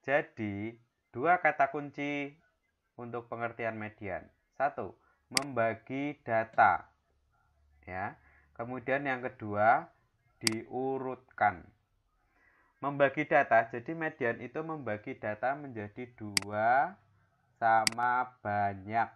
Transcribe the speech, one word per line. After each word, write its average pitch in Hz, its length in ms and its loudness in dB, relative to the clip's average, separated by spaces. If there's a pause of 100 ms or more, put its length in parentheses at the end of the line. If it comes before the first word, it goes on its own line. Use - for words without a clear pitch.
Jadi, 117 720 -2 (320)
dua 170 320 2
kata 143 320 2
kunci 143 640 -6 (640)
untuk 120 240 -8
pengertian 113 560 -6
median. 101 480 -8 (240)
Satu, 131 400 -4 (400)
membagi 131 880 -4
data. 113 640 4 (1000)
Ya. 95 300 -8 (400)
Kemudian 127 560 -4
yang 127 160 -4
kedua, 113 640 2 (480)
diurutkan. 123 1300 -4 (1120)
Membagi 139 480 2
data, 135 480 4
jadi 123 240 -6
median 156 400 -2
itu 127 240 -8
membagi 131 560 -6
data 120 400 -2
menjadi 123 560 -10
dua 110 800 0 (640)
sama 120 880 2
banyak. 104 720 -2